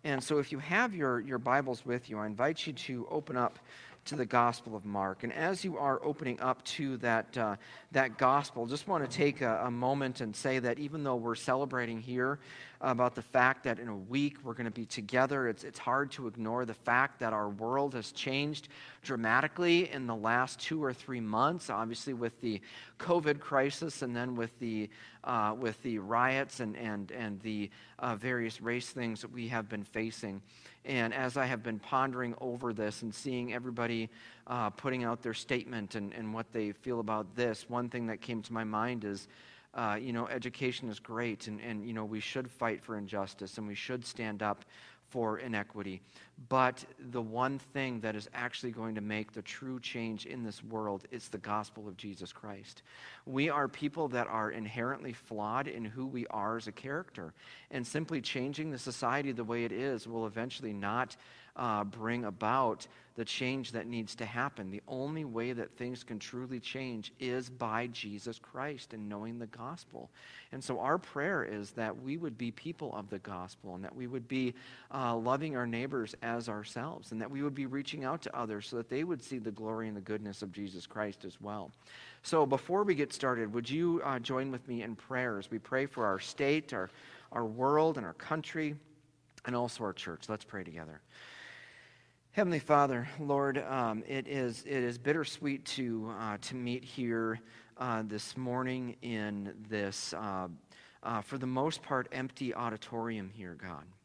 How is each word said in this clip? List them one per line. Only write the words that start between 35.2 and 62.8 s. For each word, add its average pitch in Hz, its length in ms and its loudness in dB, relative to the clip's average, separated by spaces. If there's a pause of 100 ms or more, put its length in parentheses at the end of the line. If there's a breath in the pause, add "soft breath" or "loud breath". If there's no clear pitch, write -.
their 113 100 0
statement 120 600 -2
and, 101 180 -4
and 110 180 -6
what 110 220 -6
they 107 200 0
feel 120 260 -2
about 107 360 0
this, 117 320 0
one 120 220 -2
thing 120 160 -2
that 110 160 -4
came 113 220 -4
to 117 100 -8
my 113 100 0
mind 110 400 0
is, 101 240 -4 (460 loud breath)
uh, 107 260 2
you 123 120 -4
know, 117 160 0
education 123 640 -2
is 104 100 -8
great, 113 480 -2
and, 107 140 -6
and, 110 240 -6
you 117 80 -6
know, 110 100 -2
we 107 160 -4
should 127 300 -4
fight 113 320 0
for 110 160 -6
injustice, 98 600 -4
and 107 80 -6
we 101 80 -6
should 123 280 -4
stand 107 380 -4
up 104 240 0 (440 loud breath)
for 110 280 0
inequity. 101 640 -4 (480 loud breath)
But 127 340 6 (280)
the 120 100 0
one 127 380 0
thing 127 400 -2
that 110 160 0
is 104 180 -6
actually 123 380 -4
going 113 240 -4
to 107 60 -2
make 107 320 -2
the 107 100 -8
true 131 360 -8
change 113 460 -4
in 123 180 -6
this 107 200 -8
world 107 480 -2
is 117 180 -10
the 107 80 -6
gospel 104 500 -4
of 92 80 -10
Jesus 95 380 -10
Christ. 101 480 -12 (460 loud breath)
We 139 240 2
are 143 160 4
people 147 420 -2
that 120 180 2
are 110 220 0
inherently 117 640 -4
flawed 113 540 -2
in 117 180 -4
who 127 220 -6
we 123 200 -4
are 107 300 0
as 113 80 -6
a 107 60 -6
character, 131 600 -6 (360 loud breath)
and 123 160 -4
simply 156 340 -2
changing 143 520 -2
the 127 80 -6
society 131 520 0
the 117 120 -2
way 117 200 0
it 117 80 0
is 120 360 -2
will 113 180 -2
eventually 113 480 -4
not, 104 420 0 (400 loud breath)
uh, 107 280 2
bring 113 420 -2
about 110 600 2 (280 loud breath)